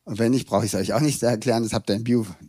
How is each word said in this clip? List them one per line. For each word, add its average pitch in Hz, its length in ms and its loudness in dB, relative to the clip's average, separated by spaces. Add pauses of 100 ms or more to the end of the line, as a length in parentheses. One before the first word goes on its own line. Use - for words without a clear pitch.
Und 101 120 -10
wenn 117 140 2
nicht, 131 160 0
brauche 104 180 0
ich 98 80 -4
es 98 60 0
euch 95 140 -2
auch 117 80 2
nicht 147 180 0
zu 117 80 0
erklären, 117 340 0
das 113 120 -4
habt 113 180 -4
ihr 98 40 2
im 110 80 -4
Bio 120 220 2 (240)